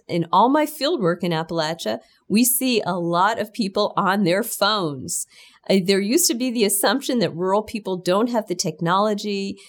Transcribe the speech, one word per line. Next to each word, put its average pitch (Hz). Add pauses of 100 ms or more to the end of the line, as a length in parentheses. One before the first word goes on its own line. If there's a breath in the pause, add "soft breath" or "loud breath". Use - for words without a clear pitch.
in 170
all 208
my 302
field 294
work 175
in 175
Appalachia, 165 (280 loud breath)
we 214
see 247
a 180
lot 175
of 214
people 190
on 190
their 180
phones. 190 (420 loud breath)
Uh, 196 (100)
there 196
used 220
to 330
be 254
the 240
assumption 254
that 151
rural 185
people 202
don't 196
have 220
the 175
technology, 196 (140)